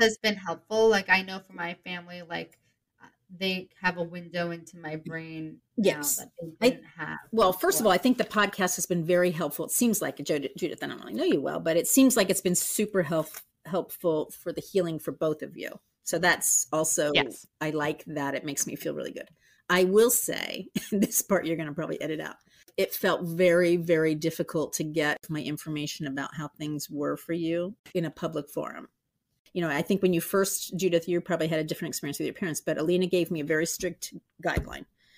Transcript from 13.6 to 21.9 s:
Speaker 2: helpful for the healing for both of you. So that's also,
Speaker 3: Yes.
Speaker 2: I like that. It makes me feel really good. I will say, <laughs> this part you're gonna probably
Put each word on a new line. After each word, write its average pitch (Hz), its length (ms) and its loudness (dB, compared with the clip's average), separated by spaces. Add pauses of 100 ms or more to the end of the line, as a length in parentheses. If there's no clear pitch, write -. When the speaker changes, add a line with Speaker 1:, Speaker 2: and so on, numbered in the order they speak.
Speaker 2:
helpful 160 680 0
for - 200 -8
the - 80 -8
healing 170 380 0
for - 140 -6
both 156 280 -2
of 143 160 -12
you. - 140 -10 (320)
So - 160 -2
that's - 540 4
also, 156 420 2
Speaker 3:
Yes. - 320 0 (140)
Speaker 2:
I 156 100 -2
like 151 380 -2
that. 139 260 -2
It 131 100 -6
makes 143 220 -2
me - 80 -8
feel 151 180 -6
really 147 200 -8
good. - 160 -14 (420)
I 185 140 6
will 214 260 6
say, - 640 -2
<laughs> - 160 -4
this - 320 2
part 185 240 0
you're 160 100 0
gonna 156 160 -6
probably 156 300 -6